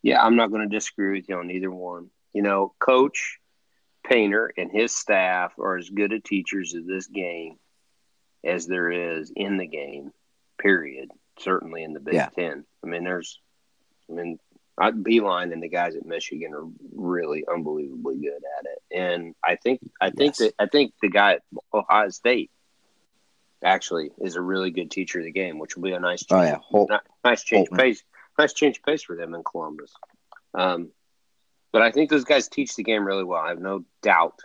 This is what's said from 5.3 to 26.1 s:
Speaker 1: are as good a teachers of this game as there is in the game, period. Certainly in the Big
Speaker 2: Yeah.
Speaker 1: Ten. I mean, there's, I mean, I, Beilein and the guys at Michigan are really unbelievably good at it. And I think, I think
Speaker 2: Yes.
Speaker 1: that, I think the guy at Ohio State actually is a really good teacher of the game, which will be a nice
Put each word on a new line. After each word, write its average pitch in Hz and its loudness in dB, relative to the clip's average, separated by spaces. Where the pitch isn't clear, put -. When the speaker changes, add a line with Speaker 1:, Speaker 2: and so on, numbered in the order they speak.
Speaker 1:
are 95 -2
as 87 -10
good 101 0
a 110 -4
teachers 95 -4
of 85 -10
this 95 -6
game 85 -8
as 82 -2
there 87 0
is 78 -12
in 98 -2
the 92 -4
game, 71 -12
period. 73 0
Certainly 82 -4
in 78 -10
the 78 -10
Big 80 -2
Speaker 2:
Yeah. 78 0
Speaker 1:
Ten. 78 -6
I - -10
mean, 85 -6
there's, 90 -6
I 82 -12
mean, 85 -8
I, 107 4
Beilein 101 2
and 82 -8
the 82 -10
guys 87 -2
at - -10
Michigan 80 -8
are 76 -12
really 82 -4
unbelievably 76 -6
good 71 -8
at - -14
it. - -14
And 87 -4
I 87 2
think, 127 -2
I 95 0
think 139 2
Speaker 2:
Yes. 110 4
Speaker 1:
that, - -20
I 104 4
think 143 2
the 104 2
guy 101 6
at - -2
Ohio 104 4
State 120 0
actually 87 0
is 87 -6
a 90 -2
really 92 0
good 82 -6
teacher 92 -4
of 80 -6
the 82 -10
game, 87 -4
which 78 -10
will 87 -10
be 92 -2
a 90 -4
nice 90 -2